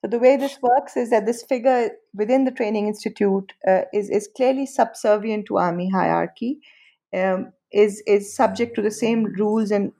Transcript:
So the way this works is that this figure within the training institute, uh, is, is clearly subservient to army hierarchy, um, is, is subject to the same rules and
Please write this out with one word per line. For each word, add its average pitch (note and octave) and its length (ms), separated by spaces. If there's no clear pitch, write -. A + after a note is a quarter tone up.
So G#3+ 80
the A3+ 100
way B3+ 180
this C#4 240
works B3+ 340
is A#3+ 140
that G#3+ 160
this A#3 180
figure B3 460
within B3 300
the B3+ 60
training G#3+ 360
institute, G3+ 640
uh, F#3+ 140
is, G3+ 160
is G3+ 280
clearly C4 280
subservient G#3+ 840
to G3+ 100
army F3 360
hierarchy, F3 680
um, F#3 380
is, G#3 340
is G3+ 260
subject A#3 420
to A3 60
the G#3 80
same A3+ 360
rules G#3+ 320
and G3+ 300